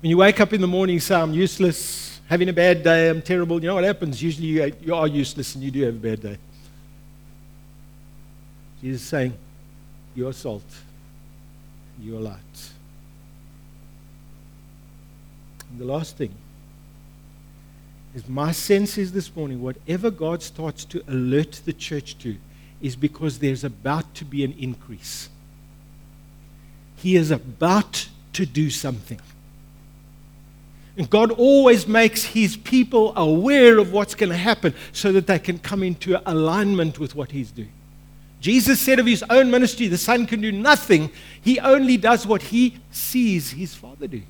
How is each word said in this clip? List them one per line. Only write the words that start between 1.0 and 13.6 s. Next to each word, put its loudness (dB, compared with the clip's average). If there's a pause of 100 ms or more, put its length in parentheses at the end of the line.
say, -2
"I'm 0
useless, -2
having 0
a -4
bad 4
day, 4
I'm -2
terrible," -2
you -4
know -2
what 0
happens? -2
Usually -4
you, -2
you -4
are 0
useless -4
and -12
you -6
do -2
have -2
a -12
bad -6
day. -10 (2500)
Jesus -8
is -16
saying, -4 (800)
"You -6
are -10
salt, -12 (1400)
you -14
are -10
light." -16 (3000)